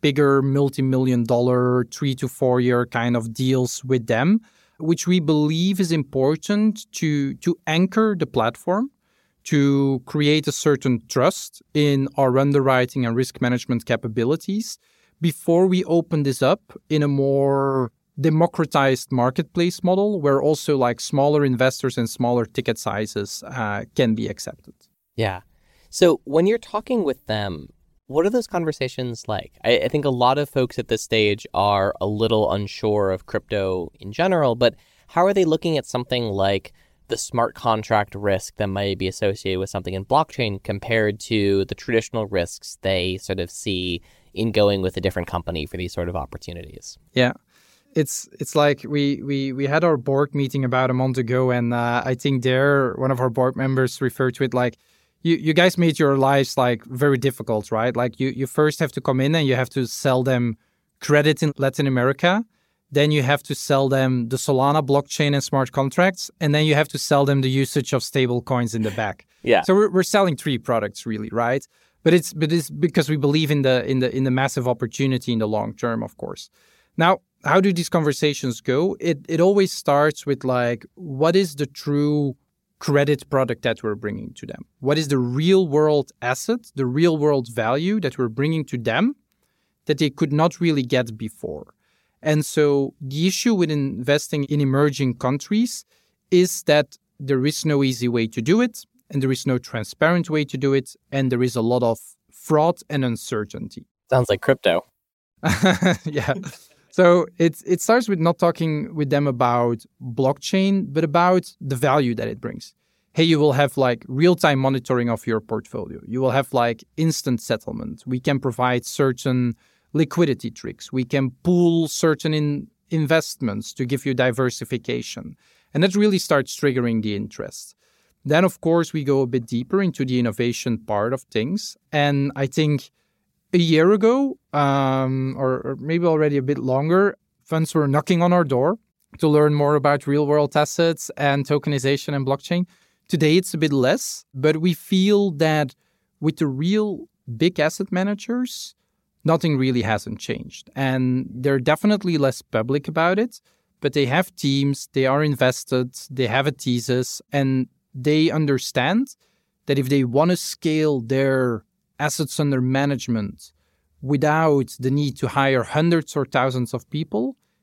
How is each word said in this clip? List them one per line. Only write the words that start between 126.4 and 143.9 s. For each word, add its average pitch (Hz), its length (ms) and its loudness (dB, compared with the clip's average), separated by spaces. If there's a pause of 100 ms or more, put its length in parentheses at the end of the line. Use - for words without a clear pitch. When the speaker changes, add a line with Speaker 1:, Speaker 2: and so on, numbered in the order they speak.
Speaker 1:
triggering 120 440 0
the 107 120 -4
interest. - 600 -12 (500)
Then, 151 180 4
of 185 180 0
course, 165 300 0
we 156 120 -4
go 139 180 2
a 131 60 0
bit 120 180 -4
deeper 123 380 -2
into 170 200 -2
the 127 140 -2
innovation 120 640 -2
part 110 340 -2
of 131 160 -4
things. 143 480 -4 (140)
And 143 440 0
I 139 120 -2
think 151 420 -2 (640)
a 180 40 4
year 165 360 6
ago, 247 440 2 (140)
um, 135 880 0
or, 131 240 0
or 135 180 -6
maybe 165 260 -2
already 151 300 4
a 135 60 2
bit 139 160 -2
longer, 151 600 2 (260)
funds 160 300 -2
were 151 140 4
knocking 151 340 2
on 175 120 4
our 175 100 4
door 135 340 0 (420)
to 160 80 2
learn 151 260 6
more 147 220 2
about 143 300 2
real-world 147 520 2
assets 165 580 0
and 139 300 0
tokenization 143 680 -2
and 139 140 -2
blockchain. 175 380 -2 (420)
Today, 156 300 2
it's 190 160 -2
a 175 40 -4
bit 151 140 2
less, 139 600 0